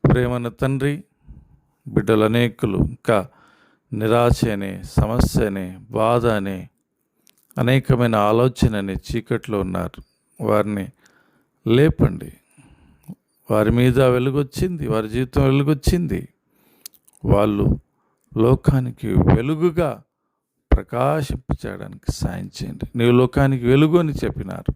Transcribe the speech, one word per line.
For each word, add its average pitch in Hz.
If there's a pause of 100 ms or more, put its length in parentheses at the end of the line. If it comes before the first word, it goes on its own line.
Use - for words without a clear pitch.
(120)
ప్రేమన్న 123
తండ్రి, 139 (840)
బిడ్డలు 107
అనేకులు 110
ఇంకా 98 (640)
నిరాశ 120
అనే, 98
సమస్య 113
అనే, 95 (120)
బాధ 117
అనే, 98 (880)
అనేకమైన 120
ఆలోచన 110
అనే 98
చీకట్లో 110
ఉన్నారు. 92 (400)
వారిని 104 (760)
లేపండి. 113 (1160)
వారి 107
మీద 123
వెలుగొచ్చింది, 135
వారి 110
జీవితం 127
వెలుగొచ్చింది. 139 (1000)
వాళ్ళు 101 (580)
లోకానికి 123
వెలుగుగా 151 (720)
ప్రకాశింపచేయడానికి 117
సాయం -
చేయండి. - (100)
"నీవు 120
లోకానికి 127
వెలుగు" 151
అని 160
చెప్పినారు. -